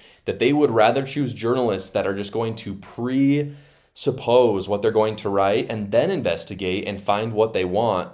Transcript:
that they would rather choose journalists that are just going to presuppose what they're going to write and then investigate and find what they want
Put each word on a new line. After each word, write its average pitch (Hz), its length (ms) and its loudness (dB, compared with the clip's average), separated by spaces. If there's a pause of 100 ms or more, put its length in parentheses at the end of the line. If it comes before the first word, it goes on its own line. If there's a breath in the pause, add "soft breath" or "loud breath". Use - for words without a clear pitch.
(260 loud breath)
that 92 120 -4
they 123 140 2
would 147 180 4
rather 120 360 4
choose 135 260 -4
journalists 113 580 -2
that 98 160 0
are 98 60 0
just 101 200 -6
going 113 240 -4
to 101 180 -8
presuppose 127 1900 0
what 101 140 -2
they're 110 80 2
going 107 260 2
to 104 140 -4
write 98 400 2
and 107 220 -6
then 135 180 2
investigate 95 760 -2
and 95 140 -6
find 107 320 -2
what 110 220 0
they 92 100 0
want 92 480 0